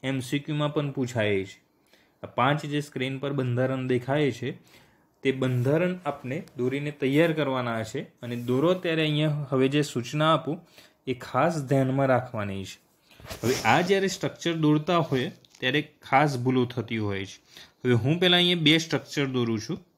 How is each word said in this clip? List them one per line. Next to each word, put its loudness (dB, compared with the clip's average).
એમ -2
સી -4
ક્યુમાં -2
પણ -2
પૂછાય 0
છે. -14
આ -14
પાંચ 0
જે -2
સ્ક્રીન -6
પર -4
બંધારણ 0
દેખાય 0
છે -8
તે 2
બંધારણ 0
આપને -8
દોરીને -2
તૈયાર 2
કરવાના -2
છે -10
અને -8
દોરો 0
ત્યારે -2
અહીંયા 0
હવે 2
જે 2
સૂચના 0
આપું -2
એ -2
ખાસ 0
ધ્યાનમાં 2
રાખવાની -2
છે. -14
હવે 2
આ 6
જ્યારે 2
સ્ટ્રક્ચર -4
દોરતા 2
હોય 0
ત્યારે 0
ખાસ 2
ભૂલો 2
થતી -6
હોય -2
છે. -18
હવે 4
હું 2
પહેલાં 4
અહીંયા 2
બે 6
સ્ટ્રક્ચર -2
દોરું 0
છું. -6